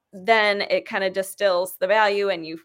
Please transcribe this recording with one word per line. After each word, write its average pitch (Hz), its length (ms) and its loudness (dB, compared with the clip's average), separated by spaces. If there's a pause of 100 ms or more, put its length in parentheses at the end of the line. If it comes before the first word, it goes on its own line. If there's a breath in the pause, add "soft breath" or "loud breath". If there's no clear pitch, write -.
(120)
then 202 500 2
it 185 260 -2
kind 202 160 -4
of 190 100 -2
distills 190 640 -2
the 208 80 -4
value 202 440 2
and 175 140 -4
you, 160 220 -10